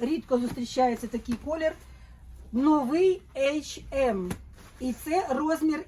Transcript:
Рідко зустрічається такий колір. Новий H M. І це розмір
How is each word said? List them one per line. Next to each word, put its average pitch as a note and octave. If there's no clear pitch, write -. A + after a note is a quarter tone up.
Рідко C4
зустрічається A#3+
такий A#3
колір. D#4+
Новий D4+
H C#4+
M. G#3
І B3+
це F4
розмір D#4